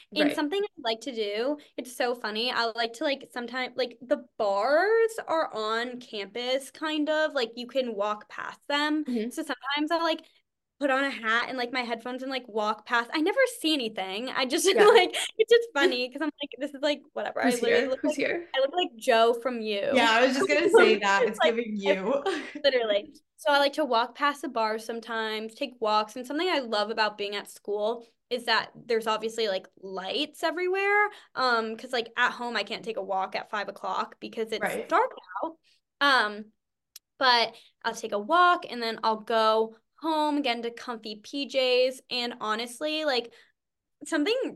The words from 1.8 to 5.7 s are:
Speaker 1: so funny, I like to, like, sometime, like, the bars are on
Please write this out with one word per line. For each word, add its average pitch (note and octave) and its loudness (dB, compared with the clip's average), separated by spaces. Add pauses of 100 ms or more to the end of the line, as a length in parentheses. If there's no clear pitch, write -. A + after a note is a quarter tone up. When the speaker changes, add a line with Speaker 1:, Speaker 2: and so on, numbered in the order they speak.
Speaker 1:
so B3 0
funny, A3+ -4
I A#3 -2
like A#3 -4
to, - -6
like, C#4 -4
sometime, B3 -6
like, B3 -4
the B3 -2 (120)
bars D4+ 4 (160)
are D#4+ 0
on A3+ -4